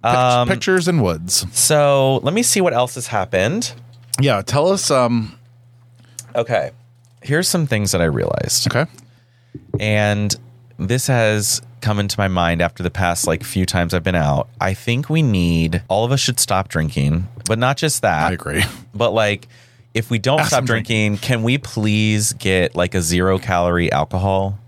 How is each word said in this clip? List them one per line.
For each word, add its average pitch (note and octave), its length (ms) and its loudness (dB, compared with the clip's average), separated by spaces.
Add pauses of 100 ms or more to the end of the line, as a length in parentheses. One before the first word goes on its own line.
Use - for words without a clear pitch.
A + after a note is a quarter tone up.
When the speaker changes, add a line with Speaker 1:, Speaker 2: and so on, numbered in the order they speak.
Speaker 1:
Pic- A#2+ 120 2
Speaker 2:
Um, B2 320 4
Speaker 1:
pictures D#3+ 400 0
and F3 160 2
woods. F2 500 -2
Speaker 2:
So C#3 680 2
let D3 100 0
me A3 80 0
see A#3 180 2
what F3 140 2
else B2 220 0
has B2 100 -8
happened. G#2+ 680 -2 (460)
Speaker 1:
Yeah, B2+ 240 2
tell D3 280 0
us, G3 180 -2
um, A#2+ 440 2 (1000)
Speaker 2:
Okay. A2 360 0 (500)
Here's D#3 260 0
some E3 200 0
things G#2 240 0
that F2+ 100 0
I E2+ 40 4
realized. G1+ 600 -2
Speaker 1:
Okay. C#3 240 0 (880)
Speaker 2:
And G#2 560 0 (420)
this A2+ 300 -2
has G#2+ 540 0 (200)
come G#2 180 0
into G2+ 200 -2
my G2 80 0
mind E2+ 340 2
after F2 220 -2
the F2 80 -2
past, F2 360 0
like, E2 160 0
few F#2 220 -2
times F2 280 -2
I've F2 100 -2
been F2+ 120 0
out. D2 320 0 (120)
I F#2+ 140 0
think A#2+ 360 -4
we D#3+ 120 2
need, F2 640 2
all G#2 180 0
of A#2+ 60 -2
us C#3 80 2
should B2 200 -2
stop F#2+ 280 0
drinking, D#2 600 0 (180)
but A2 140 0
not B2+ 180 0
just - 260 -2
that. E2 280 2
Speaker 1:
I - 20 -2
agree. D#2 300 -4 (300)
Speaker 2:
But, G#2+ 200 0
like, G#2 340 0 (460)
if A2+ 160 -4
we A#2 100 0
don't C3 220 0
Speaker 1:
Ask - 80 0
Speaker 2:
stop C3+ 100 2
Speaker 1:
them B2+ 80 -2
drink. A2+ 200 0
Speaker 2:
drinking, G#2+ 300 0
can A#2 260 -2
we B2 140 2
please G#2+ 760 0
get, F#2+ 420 0
like, F2 200 -2
a F#2 60 2
zero F2+ 380 2
calorie F2 520 0
alcohol? F#2+ 680 -2 (100)